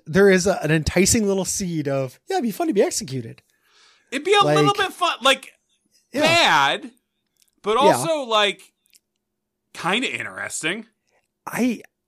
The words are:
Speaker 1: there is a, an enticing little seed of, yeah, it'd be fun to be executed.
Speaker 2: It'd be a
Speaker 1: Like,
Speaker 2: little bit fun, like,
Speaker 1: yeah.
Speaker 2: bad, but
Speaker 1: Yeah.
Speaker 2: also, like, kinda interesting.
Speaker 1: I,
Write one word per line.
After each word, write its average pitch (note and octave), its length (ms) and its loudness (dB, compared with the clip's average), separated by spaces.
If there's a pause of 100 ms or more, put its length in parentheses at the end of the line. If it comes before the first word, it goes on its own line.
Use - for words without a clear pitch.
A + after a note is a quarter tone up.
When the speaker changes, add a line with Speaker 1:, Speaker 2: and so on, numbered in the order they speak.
Speaker 1:
there F#3+ 240 4
is F#3 160 4
a, F3 180 0
an D3+ 60 -2
enticing F3+ 580 2
little G3 180 -2
seed E3+ 420 -4
of, C3+ 320 -4 (100)
yeah, F#4+ 60 -2
it'd F4 80 -2
be A3+ 80 -2
fun E4+ 160 -4
to D4+ 60 -2
be G3+ 100 2
executed. C3 580 -6 (720)
Speaker 2:
It'd C#4+ 120 -6
be F#4 160 2
a G4+ 40 4
Speaker 1:
Like, - 140 2
Speaker 2:
little G4+ 180 4
bit F#4+ 180 -2
fun, E4 300 -4
like, C4+ 280 0 (600)
Speaker 1:
yeah. C4+ 100 -2
Speaker 2:
bad, G#3+ 680 2 (720)
but G3+ 180 -2
Speaker 1:
Yeah. D4+ 160 6
Speaker 2:
also, D#4 220 -2 (100)
like, G#3 420 0 (1000)
kinda F#3 420 -4
interesting. A2+ 720 -8 (600)
Speaker 1:
I, A3 340 -2 (260)